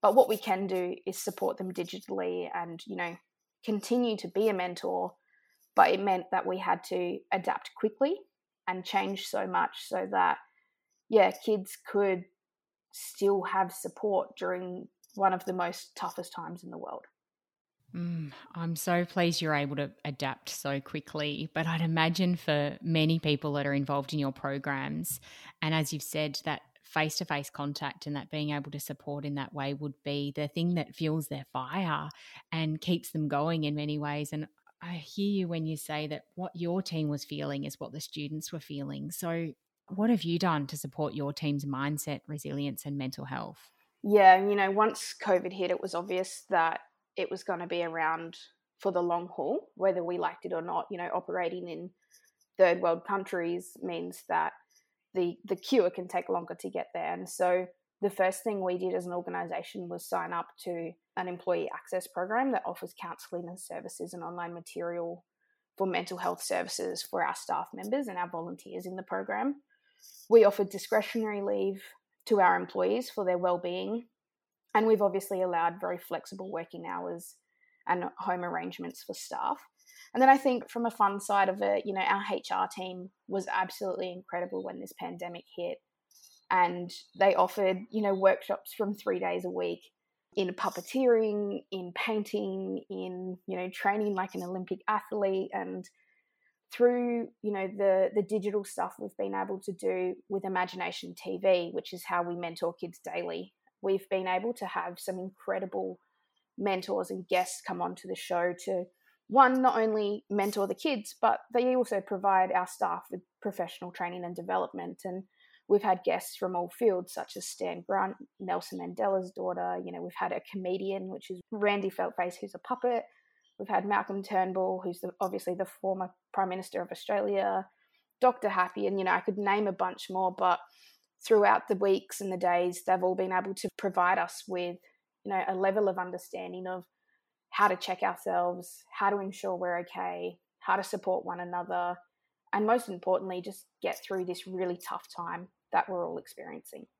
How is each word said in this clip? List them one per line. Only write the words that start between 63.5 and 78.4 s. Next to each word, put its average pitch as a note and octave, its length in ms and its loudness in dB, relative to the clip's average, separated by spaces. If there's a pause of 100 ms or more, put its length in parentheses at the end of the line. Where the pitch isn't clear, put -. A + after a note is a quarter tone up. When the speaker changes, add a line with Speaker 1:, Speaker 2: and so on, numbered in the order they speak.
Speaker 1:
services E3+ 540 -10
and F3 100 -12
online F3 300 -8
material E3+ 720 -8 (540)
for G3 80 2
mental F3+ 320 -2
health F3+ 240 -2
services - 600 -2
for - 220 -2
our D#3 100 -2
staff - 380 -4
members G#3+ 360 -4
and F#3 100 -8
our F3 100 -4
volunteers F3+ 560 -10
in F#3 120 -8
the F#3+ 60 -10
program. G#3 600 -4 (640)
We A3+ 160 12
offered G3+ 240 4
discretionary G#3 720 -2
leave G3 420 -2 (440)
to G#3 140 4
our F#3 140 8
employees F#3 540 0
for G#3 160 -4
their F3+ 140 2
well-being, F3+ 680 -2 (680)
and G#3+ 120 6
we've A3 140 8
obviously F#3+ 400 2
allowed F3 400 0
very F3+ 160 -2
flexible F#3+ 560 -8
working E3+ 340 -8
hours F3 500 -8 (520)
and F3 160 0 (140)
home F3+ 260 -2